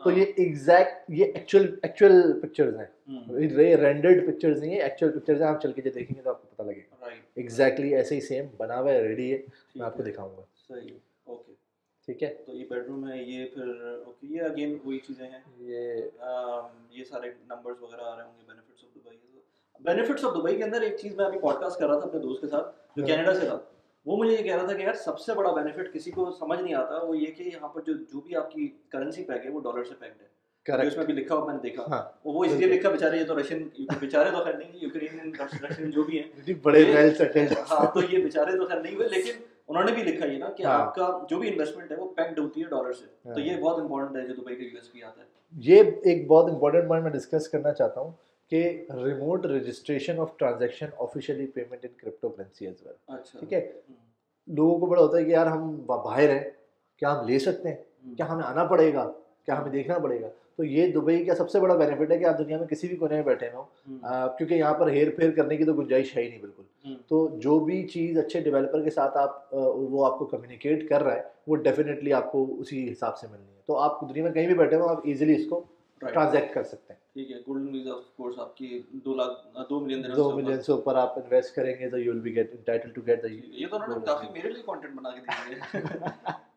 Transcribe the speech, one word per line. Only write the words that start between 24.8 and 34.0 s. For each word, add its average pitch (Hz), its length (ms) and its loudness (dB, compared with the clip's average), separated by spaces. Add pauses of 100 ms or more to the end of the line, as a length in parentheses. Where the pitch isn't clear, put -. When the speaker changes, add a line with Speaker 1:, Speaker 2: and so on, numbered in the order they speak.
Speaker 2:
यार, 208 120 0
सबसे - 380 -6
बड़ा 190 180 2
benefit 156 420 -4
किसी 170 180 -10
को 175 200 -2
समझ 160 280 -4
नहीं 175 160 -4
आता, 135 220 -2
वो 165 160 -4
ये 156 120 0
कि 160 180 -10
यहाँ 160 260 -10
पर 156 120 -12
जो, 160 120 -4
जो 139 280 -10
भी 170 140 -10
आपकी 156 320 -6 (240)
currency 156 320 -8
पेग 120 180 -6
है, 127 80 -12
वो 147 100 -8
dollar 123 240 -6
से 123 100 -14
पेग्ड - 280 -20
है। - 120 -20 (320)
Speaker 1:
करेक्ट। 135 180 2
Speaker 2:
जो 147 60 2
इसमें 151 180 -4
भी 147 60 0
लिखा 139 220 -2
हुआ 151 120 -2
मैंने 139 120 -6
देखा। - 300 -8
Speaker 1:
हाँ। - 360 -6
Speaker 2:
वो 156 200 0
इसलिए 147 140 2
Speaker 1:
बिल्कुल। 185 180 6
Speaker 2:
लिखा 196 120 2
बेचारे, 160 280 2
ये 160 60 0
तो 160 100 -2
रशियन, 151 460 -4
बेचारे 143 520 2